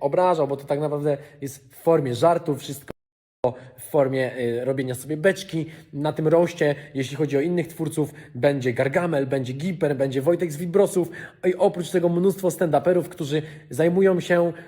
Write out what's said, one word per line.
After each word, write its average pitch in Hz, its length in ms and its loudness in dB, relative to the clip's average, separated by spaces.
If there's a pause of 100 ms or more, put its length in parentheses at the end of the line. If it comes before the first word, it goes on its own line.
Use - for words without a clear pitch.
obrażał, 156 480 2
bo 139 80 -2
to 135 80 -10
tak 143 160 -2
naprawdę 147 380 -2 (220)
jest - 280 -12
w - 80 -20
formie 147 380 2
żartu, 165 420 2
wszystko - 340 -12 (880)
w - 40 -18
formie, 131 560 0
y, 120 260 -2
robienia 131 300 -2
sobie 151 220 -8
beczki. 160 500 0 (260)
Na 151 200 -2
tym 160 160 0
roście, 165 460 2 (200)
jeśli 135 220 -4
chodzi 143 200 0
o 139 40 2
innych 170 280 0
twórców, 151 460 -4 (200)
będzie 127 380 2
Gargamel, 139 540 0
będzie 131 260 -4
Giper, 151 440 -2
będzie 135 260 -2
Wojtek 175 300 0
z 143 40 -10
Wibrosów 175 540 2 (360)
i 185 80 4
oprócz 185 360 0
tego 175 180 2
mnóstwo 180 400 2
stand-uperów, 170 600 2
którzy 151 340 -4 (280)
zajmują 175 500 4
się, 175 320 2 (160)